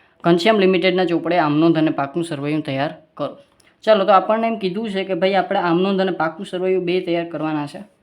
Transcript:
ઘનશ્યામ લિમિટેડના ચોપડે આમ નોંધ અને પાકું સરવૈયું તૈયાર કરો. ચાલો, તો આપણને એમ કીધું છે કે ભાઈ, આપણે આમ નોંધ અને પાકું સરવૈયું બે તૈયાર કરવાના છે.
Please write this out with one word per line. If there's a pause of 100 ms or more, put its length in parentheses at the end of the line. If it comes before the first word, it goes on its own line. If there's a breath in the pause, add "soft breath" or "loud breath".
(240 soft breath)
ઘનશ્યામ
લિમિટેડના
ચોપડે
આમ
નોંધ
અને
પાકું
સરવૈયું
તૈયાર (200)
કરો. (460 soft breath)
ચાલો,
તો
આપણને
એમ
કીધું
છે
કે
ભાઈ,
આપણે
આમ
નોંધ
અને
પાકું
સરવૈયું
બે
તૈયાર
કરવાના
છે. (240)